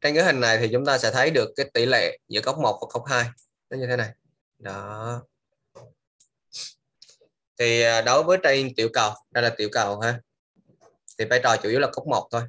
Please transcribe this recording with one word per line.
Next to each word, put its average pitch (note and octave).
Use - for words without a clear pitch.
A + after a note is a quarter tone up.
trên D3
cái E3
hình C#3+
này A2+
thì A2+
chúng C3
ta C3+
sẽ A#2
thấy C3
được B2+
cái C#3
tỷ A#2
lệ A#2
giữa G#2+
cốc C3+
một A#2+
và A2+
cốc A#2+
hai. B2+
Nó C3+
như B2+
thế B2
này. A2+
Đó. G#2+
Thì, A#2
à, A2+
đối B2+
với F3+
trên C3+
tiểu A2+
cầu, A#2
đây B2
là A#2
tiểu G#2+
cầu G#2
ha. A#2+
Thì A2
vai B2
trò A#2
chủ G#2
yếu B2
là C#3
cốc -
một A#2
thôi, A#2